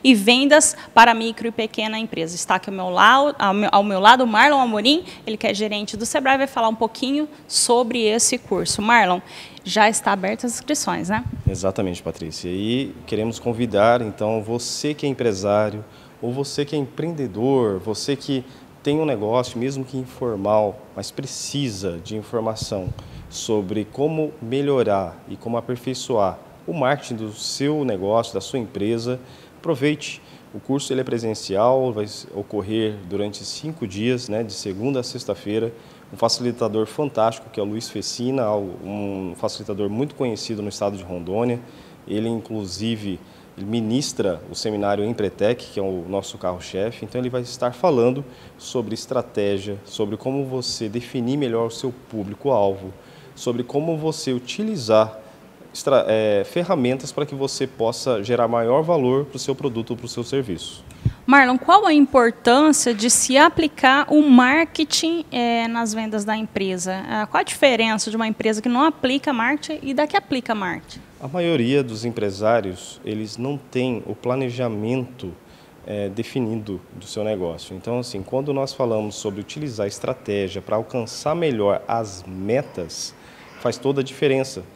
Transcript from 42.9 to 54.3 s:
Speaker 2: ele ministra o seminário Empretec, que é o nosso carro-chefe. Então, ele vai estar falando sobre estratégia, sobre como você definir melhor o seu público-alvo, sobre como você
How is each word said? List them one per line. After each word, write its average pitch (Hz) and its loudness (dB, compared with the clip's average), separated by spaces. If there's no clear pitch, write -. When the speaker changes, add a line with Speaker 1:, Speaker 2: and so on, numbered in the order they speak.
Speaker 2:
ele 95 -10
ministra 110 -2
o 85 -12
seminário 101 -2
Empretec, 110 -2
que - -6
é 101 -4
o 95 -4
nosso 98 -4
carro-chefe. 95 -4
Então, 123 -6
ele 127 -4
vai 123 -4
estar 120 -4
falando 135 2
sobre 110 -4
estratégia, 101 -2
sobre 107 -4
como 135 -4
você 127 -6
definir 120 -4
melhor 117 0
o - -6
seu 123 -8
público-alvo, 101 0
sobre 120 -2
como 156 -2
você 151 -4